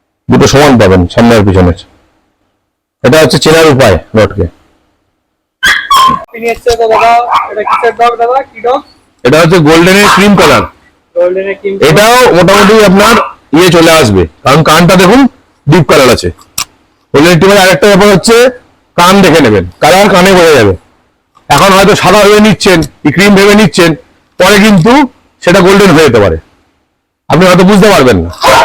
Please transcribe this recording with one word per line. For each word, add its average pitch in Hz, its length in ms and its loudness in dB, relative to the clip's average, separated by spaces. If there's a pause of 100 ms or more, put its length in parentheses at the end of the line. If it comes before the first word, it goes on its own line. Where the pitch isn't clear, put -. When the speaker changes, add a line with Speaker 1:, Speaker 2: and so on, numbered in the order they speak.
(300)
Speaker 1:
দুটো - 240 0
সমান 139 280 2
পাবেন 95 200 2 (120)
সামনে 117 240 2
আর 104 100 0
পিছনে। 90 260 0 (1300)
এটা 131 180 0
হচ্ছে 147 220 0
চেনার 160 300 2
উপায় 120 220 0 (220)
রডকে। 98 280 -2 (1800)
Speaker 2:
আপনি 226 300 -12
এসছে 240 160 -6 (100)
তো 233 120 -2
দাদা, 226 200 0 (400)
এটা 208 180 -8
কিসের 233 300 -4
ডগ 233 120 0 (100)
দাদা? 240 160 -2 (120)
কি 226 160 -20
ডগ? 262 140 -4 (440)
Speaker 1:
এটা 139 180 0
হচ্ছে 175 160 0 (100)
গোল্ডেনের 180 480 2
ক্রিম 202 240 0
কালার। 135 240 0 (520)
Speaker 2:
গোল্ডেনের 185 440 -4
ক্রিম 196 160 -8
কালার। 196 140 -2
Speaker 1:
এটাও 220 260 0 (220)
মোটামুটি 196 360 2 (160)
আপনার 208 260 2 (420)
ইয়ে 180 180 2
চলে 165 160 2 (100)
আসবে, 101 220 0 (200)
কারণ 139 160 0 (100)
কানটা 170 320 2
দেখুন 196 180 2 (480)
ডিপ 156 240 2
কালার 143 240 2
আছে। 87 140 -8 (840)
গোল্ডেন 151 200 2
রিট্রিভার 190 300 2
আরেকটা 190 280 0
ব্যাপার 202 240 2
হচ্ছে 226 200 0 (600)
কান 180 160 2 (120)
দেখে 160 200 2
নেবেন, 104 180 0 (200)
কালার 185 300 2
কানে 180 240 2
বোঝা 165 220 2
যাবে। 101 140 0 (760)
এখন 143 260 0
হয়তো 196 260 2
সাদা 190 220 0
ভেবে 208 240 2
নিচ্ছেন, 185 320 0 (220)
কি 151 140 -4
ক্রিম 202 220 0
ভেবে 202 240 2
নিচ্ছেন, 170 300 0 (480)
পরে 196 260 2
কিন্তু 208 260 2 (520)
সেটা 180 220 0
গোল্ডেন 196 300 2
হয়ে 156 120 2
যেতে 117 160 0
পারে, 82 140 -2 (920)
আপনি 160 200 0
হয়তো 180 200 2
বুঝতে 208 240 2
পারবেন 127 300 0
না। 85 60 -10 (360)